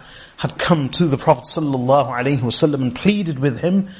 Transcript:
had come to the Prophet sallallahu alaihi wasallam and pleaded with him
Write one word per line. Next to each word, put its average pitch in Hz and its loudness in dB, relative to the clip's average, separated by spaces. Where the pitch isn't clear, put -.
had - -6
come 151 0
to 175 2
the 135 0
Prophet 147 2
sallallahu 135 2
alaihi 131 -2
wasallam 135 0
and 123 -2
pleaded 180 0
with 131 -2
him 190 0